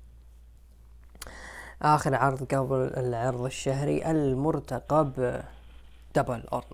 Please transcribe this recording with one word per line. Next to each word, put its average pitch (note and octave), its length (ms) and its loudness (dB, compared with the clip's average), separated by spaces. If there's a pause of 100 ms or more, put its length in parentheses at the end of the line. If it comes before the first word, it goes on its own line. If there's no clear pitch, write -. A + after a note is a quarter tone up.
(1800)
آخر D3 340 4
عرض C3+ 280 2
قبل C3+ 540 0
العرض B2 480 0
الشهري C#3+ 680 0
المرتقب C3+ 1300 0 (800)
Double A#2+ 360 -2
or B2 60 -2 (120)